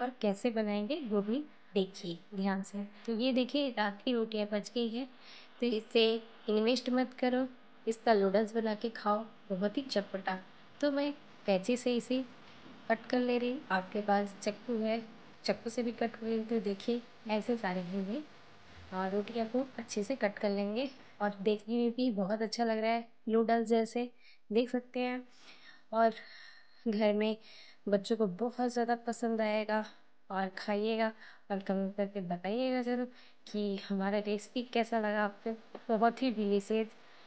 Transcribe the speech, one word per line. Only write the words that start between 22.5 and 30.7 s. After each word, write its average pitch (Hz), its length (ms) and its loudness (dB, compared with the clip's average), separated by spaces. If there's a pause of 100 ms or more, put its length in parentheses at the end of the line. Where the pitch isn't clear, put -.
लग 226 140 0
रहा 220 140 0
है, 233 160 -2 (200)
noodles 226 400 4
जैसे, 233 420 2 (400)
देख 233 200 2
सकते 247 300 -4
हैं। 247 220 -2 (720)
और 226 200 6 (720)
घर 214 280 4
में 214 240 2 (500)
बच्चों 202 300 2
को 220 100 4 (120)
बहुत 240 340 0
ज़्यादा 233 240 0
पसंद 226 440 -2
आएगा 214 420 0 (460)
और 190 280 -2
खाइएगा 220 540 0 (400)